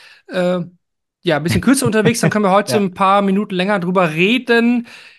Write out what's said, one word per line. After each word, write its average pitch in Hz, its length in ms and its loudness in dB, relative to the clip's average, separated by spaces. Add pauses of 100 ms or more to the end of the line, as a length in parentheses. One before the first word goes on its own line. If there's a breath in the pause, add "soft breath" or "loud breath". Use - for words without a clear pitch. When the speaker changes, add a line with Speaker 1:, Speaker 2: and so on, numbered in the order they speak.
(280 loud breath)
Speaker 1:
äh, 180 320 -2 (640)
ja, 160 140 0
ein 147 60 -4
bisschen 175 180 -2
kürzer 269 240 2
unterwegs. 220 340 2
Dann 170 120 0
können 208 120 0
wir 190 80 2
heute 202 200 2
Speaker 2:
<laughs> - 40 0
Ja. 214 60 2
Speaker 1:
ein 190 120 -2
paar 196 280 2
Minuten 196 340 -2
länger 190 240 -2
drüber 180 320 0
reden. 233 760 0 (340 loud breath)